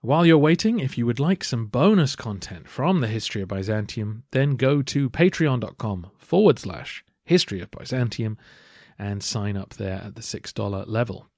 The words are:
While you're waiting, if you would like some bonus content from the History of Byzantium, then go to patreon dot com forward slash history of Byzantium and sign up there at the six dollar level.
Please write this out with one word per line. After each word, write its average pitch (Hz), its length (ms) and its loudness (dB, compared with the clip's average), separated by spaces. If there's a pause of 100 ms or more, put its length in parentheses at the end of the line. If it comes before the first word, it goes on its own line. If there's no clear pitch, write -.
While 151 240 4
you're 165 120 10
waiting, 170 440 4
if 131 160 -4
you 120 80 0
would 120 160 0
like 180 240 0
some 113 220 -4
bonus 151 500 4
content 95 500 -10
from 165 320 0
the 120 80 0
History 107 340 -4
of 92 60 -6
Byzantium, 107 840 -4
then 135 260 2
go 139 240 2
to 139 280 0
patreon 151 520 2
dot - 160 -10
com 95 400 -6
forward 180 420 4
slash - 460 -12 (180)
history 104 380 0
of - 100 -14
Byzantium 117 640 -4 (640)
and 101 240 -6
sign 101 320 -4
up 98 200 -8
there 95 280 -6
at 101 120 -14
the - 60 -16
six - 300 -10
dollar 101 320 -4
level. 113 540 -4